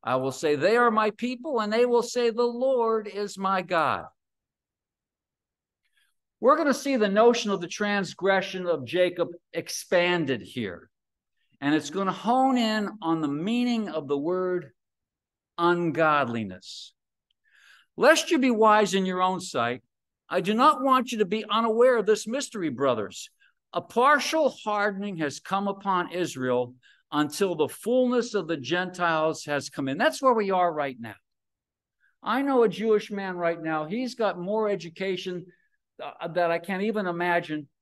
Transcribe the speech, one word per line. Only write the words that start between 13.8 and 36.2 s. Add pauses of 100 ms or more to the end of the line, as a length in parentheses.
of
the
word (840)
ungodliness. (1000)
"Lest
you
be
wise
in
your
own
sight, (440)
I
do
not
want
you
to
be
unaware
of
this
mystery,
brothers. (420)
A
partial
hardening
has
come
upon
Israel (380)
until
the
fullness
of
the
Gentiles
has
come
in."
That's
where
we
are
right
now. (1040)
I
know
a
Jewish
man
right
now.
He's
got
more
education, (560)
uh,